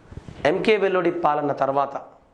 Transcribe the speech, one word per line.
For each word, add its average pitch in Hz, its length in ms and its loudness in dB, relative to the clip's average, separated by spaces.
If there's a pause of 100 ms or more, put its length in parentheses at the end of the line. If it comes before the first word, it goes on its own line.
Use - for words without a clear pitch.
(460)
ఎంకే 185 300 2
వెల్లోడి 185 340 2
పాలన 147 420 0
తర్వాత, 135 480 -2 (320)